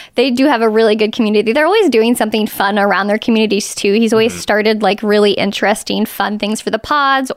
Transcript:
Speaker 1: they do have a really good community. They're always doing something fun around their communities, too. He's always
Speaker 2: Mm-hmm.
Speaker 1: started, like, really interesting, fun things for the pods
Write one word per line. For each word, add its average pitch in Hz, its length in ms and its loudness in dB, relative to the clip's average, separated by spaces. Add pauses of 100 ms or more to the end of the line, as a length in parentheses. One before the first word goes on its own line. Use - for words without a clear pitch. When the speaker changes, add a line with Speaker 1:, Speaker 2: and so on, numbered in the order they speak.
(160)
Speaker 1:
they 277 140 2
do 254 180 2
have 247 140 2
a 226 80 2
really 214 260 2
good 220 180 0
community. 214 400 0
They're 302 120 2
always 381 240 2
doing 233 240 2
something 220 320 0
fun 196 320 -2
around 202 300 0
their 208 100 0
communities, 220 560 0
too. 202 200 -2
He's 220 200 2
always 226 200 2
Speaker 2:
Mm-hmm. 170 80 -12
Speaker 1:
started, 214 420 0
like, 202 180 0
really 208 300 2
interesting, 202 720 -2
fun 202 340 -4
things 214 220 -4
for - 100 -8
the 220 80 -2
pods 269 580 -2